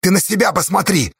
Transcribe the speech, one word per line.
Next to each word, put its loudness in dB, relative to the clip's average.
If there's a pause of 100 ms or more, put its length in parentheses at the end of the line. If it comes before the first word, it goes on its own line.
Ты 2
на 4
себя 0
посмотри! -2